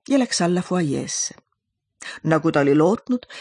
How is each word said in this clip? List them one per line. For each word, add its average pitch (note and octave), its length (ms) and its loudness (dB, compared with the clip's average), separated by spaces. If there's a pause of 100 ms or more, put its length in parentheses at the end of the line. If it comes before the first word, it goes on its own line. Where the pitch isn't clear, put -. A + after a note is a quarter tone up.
ja C#4 100 4
läks A#3+ 220 -2
alla F3+ 200 0
fuajeesse. D3 720 -4 (880)
Nagu D#3+ 280 0
ta D3+ 80 2
oli C#3+ 180 4
lootnud, G3+ 480 0 (160)